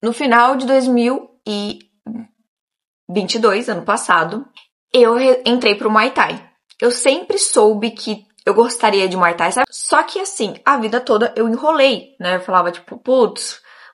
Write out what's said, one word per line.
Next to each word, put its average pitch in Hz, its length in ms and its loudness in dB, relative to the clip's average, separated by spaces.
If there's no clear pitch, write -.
No 226 100 -2
final 247 440 2
de 262 100 -6
dois 262 220 2
mil 247 420 0
e 208 320 -6
vinte 185 260 -4
e 233 40 -4
dois, 220 300 0
ano 180 140 -4
passado, 180 640 -2
eu 233 220 6
re-, 254 320 2
entrei 226 280 2
pro 214 160 -2
Muay 214 200 2
Thai. 240 320 -2
Eu 240 100 2
sempre 294 480 0
soube 214 520 2
que - 360 -10
eu 202 100 0
gostaria 208 540 2
de 180 80 -6
Muay 175 180 2
Thai, 170 180 -2
sabe? - 180 0
Só - 320 0
que - 160 -6
assim, 233 460 -8
a - 140 2
vida 226 220 -2
toda 226 360 0
eu 226 120 0
enrolei, 269 680 0
né? 180 180 -4
Eu 180 40 -4
falava, 180 320 0
tipo, - 260 -16
"Putz, - 600 -2